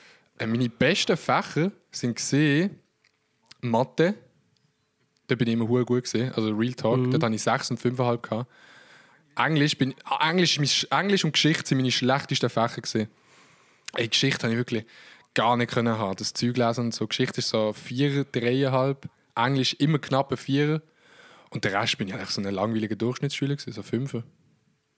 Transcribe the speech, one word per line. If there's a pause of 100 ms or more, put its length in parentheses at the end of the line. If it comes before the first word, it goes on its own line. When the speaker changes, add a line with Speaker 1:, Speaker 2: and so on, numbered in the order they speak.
(380)
Speaker 1:
Äh,
meine
besten
Fächer (200)
sind
gesehen (840)
Mathe. (1120)
Da
bin
ich
immer
hure
gut
gewesen,
also
Real
Talk.
Speaker 2:
Mhm.
Speaker 1:
Dort
hatte
ich
sechs
und
fünfeinhalb
gehabt. (840)
Englisch
bin, (100)
ah,
Englisch
ist
mein
Sch-,
Englisch
und
Geschichte
sind
meine
schlechtesten
Fächer
gewesen. (880)
Ey,
Geschichte
habe
ich
wirklich (480)
gar
nicht
können
haben.
Das
Zeug
lesen
und
so.
Geschichte
ist
so
vier,
dreieinhalb. (260)
Englisch
immer
knapp
ein
Vierer. (680)
Und
der
Rest
bin
ich
eigentlich
so
ein
langweiliger
Durchschnittsschüler
gewesen,
so
Fünfer. (760)